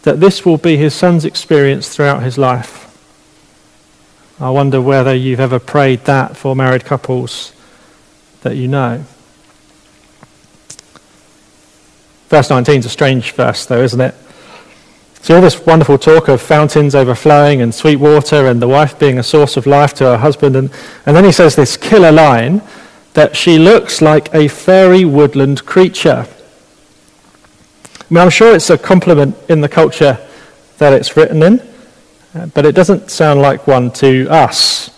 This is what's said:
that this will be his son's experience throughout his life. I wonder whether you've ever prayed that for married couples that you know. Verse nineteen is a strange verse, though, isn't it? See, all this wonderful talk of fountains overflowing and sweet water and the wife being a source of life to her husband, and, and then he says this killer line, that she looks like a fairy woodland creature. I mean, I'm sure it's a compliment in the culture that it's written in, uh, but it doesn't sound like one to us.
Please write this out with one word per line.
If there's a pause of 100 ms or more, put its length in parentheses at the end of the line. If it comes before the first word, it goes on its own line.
that
this
will
be
his
son's
experience
throughout
his
life. (1500)
I
wonder
whether
you've
ever
prayed
that
for
married
couples (920)
that
you
know. (3250)
Verse
nineteen
is
a
strange
verse,
though,
isn't
it? (1080)
See,
all
this
wonderful
talk
of
fountains
overflowing
and
sweet
water
and
the
wife
being
a
source
of
life
to
her
husband,
and, (340)
and
then
he
says
this
killer
line, (540)
that
she
looks
like
a
fairy
woodland
creature. (1700)
I
mean,
I'm
sure
it's
a
compliment (140)
in
the
culture (600)
that
it's
written
in, (720)
uh,
but
it
doesn't
sound
like
one
to
us.